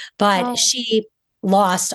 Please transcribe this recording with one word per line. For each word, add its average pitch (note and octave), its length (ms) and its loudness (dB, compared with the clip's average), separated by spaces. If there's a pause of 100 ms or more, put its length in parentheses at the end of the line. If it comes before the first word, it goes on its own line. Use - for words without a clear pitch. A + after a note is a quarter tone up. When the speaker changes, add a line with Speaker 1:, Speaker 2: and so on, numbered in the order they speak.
(180)
Speaker 1:
But G3+ 260 2
Speaker 2:
Oh. B3 120 -4
Speaker 1:
she A3+ 500 0 (360)
lost F#3+ 520 0